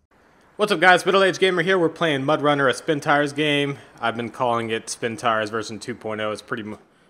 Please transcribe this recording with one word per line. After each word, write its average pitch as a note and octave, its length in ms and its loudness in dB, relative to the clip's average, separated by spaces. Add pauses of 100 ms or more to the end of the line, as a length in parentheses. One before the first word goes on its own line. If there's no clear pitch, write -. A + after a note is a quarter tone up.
(560)
What's G#3 160 0
up, E3 80 -2
guys? F3 260 6
Middle F#3+ 160 4
Aged F#3 160 2
Gamer F#3 240 2
here. F#3+ 160 2
We're E3 100 4
playing D3+ 360 -2
Mud D3 180 0
Runner, C#3+ 240 4
a A#2+ 80 4
Spin D#3 240 -2
Tires D3 340 0
game. C#3+ 460 -2 (220)
I've A#2 160 -2
been A#2 140 -6
calling A#2 400 -2
it A2 200 -4
Spin A2+ 260 -6
Tires A2 340 -2
version A2 280 -8
two A#2+ 160 -10
point G#2+ 260 -8
oh. G#2+ 120 -4
It's G#2 100 -10
pretty A#2 220 -8
m-, G#2+ 140 -12 (320)